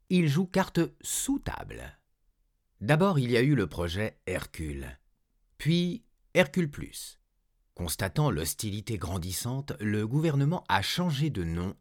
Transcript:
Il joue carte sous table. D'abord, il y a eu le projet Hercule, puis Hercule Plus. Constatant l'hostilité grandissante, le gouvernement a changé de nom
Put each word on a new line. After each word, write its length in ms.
Il 160
joue 180
carte 340
sous 380
table. 580
D'abord, 380
il 140
y 60
a 40
eu 140
le 100
projet 640
Hercule, 720
puis 460
Hercule 340
Plus. 500
Constatant 560
l'hostilité 680
grandissante, 800
le 260
gouvernement 640
a 140
changé 480
de 120
nom 380